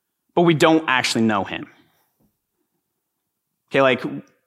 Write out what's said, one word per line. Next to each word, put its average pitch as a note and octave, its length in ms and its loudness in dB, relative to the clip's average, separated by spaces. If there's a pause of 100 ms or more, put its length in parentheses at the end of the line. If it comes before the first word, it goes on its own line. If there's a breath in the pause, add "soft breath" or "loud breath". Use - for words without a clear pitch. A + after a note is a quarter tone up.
(340)
but F3 80 2
we E3+ 120 4
don't D#3+ 340 2
actually B2 340 -2
know G#2 220 0
him. - 240 -12 (2000)
Okay, C#3 120 0
like, B2+ 200 2 (440)